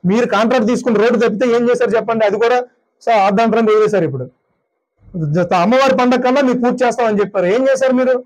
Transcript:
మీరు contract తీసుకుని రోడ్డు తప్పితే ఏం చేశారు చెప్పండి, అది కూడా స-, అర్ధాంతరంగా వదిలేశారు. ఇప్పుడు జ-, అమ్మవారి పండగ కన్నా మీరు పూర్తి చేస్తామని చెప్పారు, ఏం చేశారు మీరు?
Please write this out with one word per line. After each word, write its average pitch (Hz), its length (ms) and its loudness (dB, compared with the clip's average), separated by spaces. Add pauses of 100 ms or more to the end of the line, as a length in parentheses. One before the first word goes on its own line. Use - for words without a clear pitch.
(100)
మీరు 233 240 2
contract 220 360 0
తీసుకుని 226 320 -2
రోడ్డు 233 220 2
తప్పితే 226 220 -2 (100)
ఏం 240 140 0
చేశారు 240 260 -2
చెప్పండి, 226 320 -2
అది 196 160 -2
కూడా 247 120 2 (480)
స-, 233 220 2
అర్ధాంతరంగా 220 460 2
వదిలేశారు. 208 360 2
ఇప్పుడు 131 160 -8 (1080)
జ-, 175 140 -2 (160)
అమ్మవారి 262 340 2
పండగ 247 280 0
కన్నా 254 220 2
మీరు 247 140 0
పూర్తి 247 220 -2
చేస్తామని 226 380 0
చెప్పారు, 202 240 -2 (100)
ఏం 254 120 0
చేశారు 262 320 0
మీరు? 254 140 0 (120)